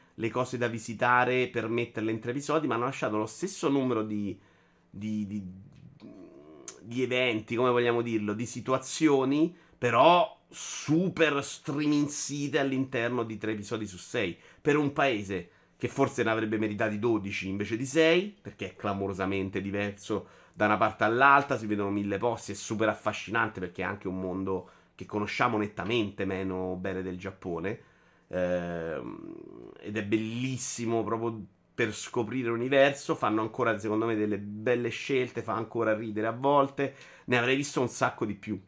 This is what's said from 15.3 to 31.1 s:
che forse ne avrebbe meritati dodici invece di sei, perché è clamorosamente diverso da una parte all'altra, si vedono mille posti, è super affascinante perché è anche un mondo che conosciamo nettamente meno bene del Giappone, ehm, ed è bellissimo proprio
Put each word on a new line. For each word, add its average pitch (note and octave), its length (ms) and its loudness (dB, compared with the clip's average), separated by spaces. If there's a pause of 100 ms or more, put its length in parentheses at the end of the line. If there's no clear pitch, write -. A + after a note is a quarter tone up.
che B2 100 -4
forse C3 340 0
ne A2+ 80 4
avrebbe A2 280 0
meritati G#2+ 400 -2
dodici G2+ 500 0
invece G2+ 300 -2
di C3+ 80 -4
sei, E3 540 4
perché - 260 -10
è - 100 -14
clamorosamente G2 840 -2
diverso G2+ 680 -4 (240)
da G#2+ 140 2
una G#2 100 4
parte G#2+ 280 2
all'altra, C3+ 520 6
si A2 100 -8
vedono G2+ 240 0
mille G2+ 280 0
posti, A2+ 340 -2
è - 20 -6
super G#2+ 340 0
affascinante G#2+ 720 -2
perché F2+ 200 -6
è F2+ 60 -2
anche G2 220 -6
un F#2 120 -4
mondo F#2+ 500 -4 (240)
che F#2 100 -14
conosciamo G#2+ 540 0
nettamente G#2 640 -2
meno F#2 520 -2
bene F#2+ 260 -4
del F#2 160 -6
Giappone, F#2 600 -6 (480)
ehm, B1+ 1500 -6
ed G#2+ 160 -10
è G#2+ 100 -2
bellissimo A2+ 1000 -2
proprio A2+ 340 -2 (360)